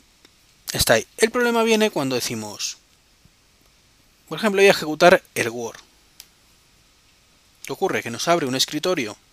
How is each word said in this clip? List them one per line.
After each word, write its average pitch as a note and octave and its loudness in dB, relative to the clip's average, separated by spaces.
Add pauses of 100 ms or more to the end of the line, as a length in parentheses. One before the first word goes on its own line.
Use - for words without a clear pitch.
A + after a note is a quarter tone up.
(720)
está C3 2
ahí. A2+ 0 (100)
El A3+ 0
problema A#3+ 0
viene A3 2
cuando C3+ -4
decimos, A2 -6 (1500)
por D#3 -10
ejemplo, G3+ 0
voy G3 8
a F#3+ 6
ejecutar E3+ 4 (120)
el A#2 -2
Word. A2+ -10 (1900)
¿Qué C#3+ -8
ocurre? C#3 -4
Que A#2+ -8
nos A#2 -6
abre E3+ 2
un B2+ -2
escritorio D3 -4 (160)